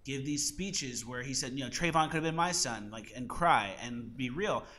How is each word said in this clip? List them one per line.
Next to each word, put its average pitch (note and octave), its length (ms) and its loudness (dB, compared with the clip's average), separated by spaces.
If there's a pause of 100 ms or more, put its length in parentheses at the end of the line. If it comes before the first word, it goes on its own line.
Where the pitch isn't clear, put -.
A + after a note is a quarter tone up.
give C3+ 180 -4
these D3 240 -2
speeches C3 580 -4
where B2 180 -6
he C3+ 100 -6
said, C3 200 -2
you C3+ 120 -4
know, A#2+ 40 -8
"Trayvon D#3+ 360 2
could C#3 160 -4
have - 20 0
been D#3+ 120 -2
my E3+ 180 2
son," A2 380 -2
like, G#2+ 240 -14
and B2 120 -8
cry A2+ 540 6
and A#2+ 340 -6
be B2+ 140 0
real. D3 340 0 (160)